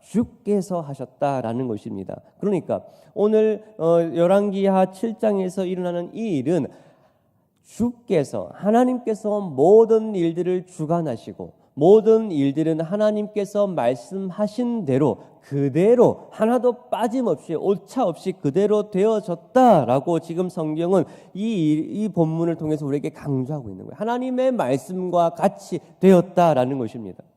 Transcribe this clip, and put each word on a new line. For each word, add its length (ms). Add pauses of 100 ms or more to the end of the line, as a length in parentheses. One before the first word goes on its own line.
주께서 800
하셨다라는 880
것입니다. 520 (180)
그러니까 460 (300)
오늘, 500 (140)
어, 200 (160)
열왕기하 760
칠 260
장에서 480
일어나는 480
이 240
일은 280 (960)
주께서, 880
하나님께서 880
모든 760
일들을 520
주관하시고 840 (220)
모든 560
일들은 500
하나님께서 840
말씀하신 1200
대로 320 (240)
그대로 880
하나도 580
빠짐없이 680
오차 520
없이 260
그대로 580
되어졌다라고 1300
지금 280
성경은 560 (300)
이, 380 (160)
이 200
본문을 480
통해서 300
우리에게 240
강조하고 580
있는 160
거예요. 140
하나님의 540
말씀과 760
같이 480 (220)
되었다라는 760
것입니다. 440 (140)